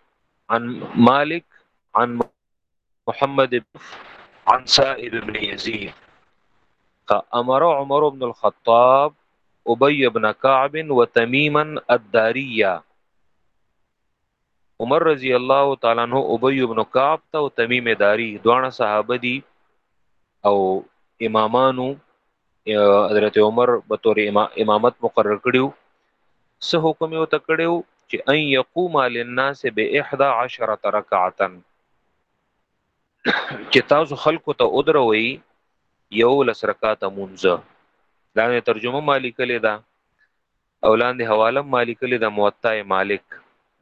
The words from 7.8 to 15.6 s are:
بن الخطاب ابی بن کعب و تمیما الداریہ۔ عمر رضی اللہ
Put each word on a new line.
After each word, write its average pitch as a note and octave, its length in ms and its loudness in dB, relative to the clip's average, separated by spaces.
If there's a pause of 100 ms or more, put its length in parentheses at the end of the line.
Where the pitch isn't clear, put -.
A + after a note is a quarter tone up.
بن C3+ 140 -10
الخطاب B2 880 2 (540)
ابی C3+ 420 2
بن A2+ 140 -2 (180)
کعب C3+ 380 0 (120)
و B2 160 4
تمیما C#3+ 580 0 (240)
الداریہ۔ A#2 800 0 (2250)
عمر C#3 240 0
رضی C3 300 0
اللہ C3+ 480 2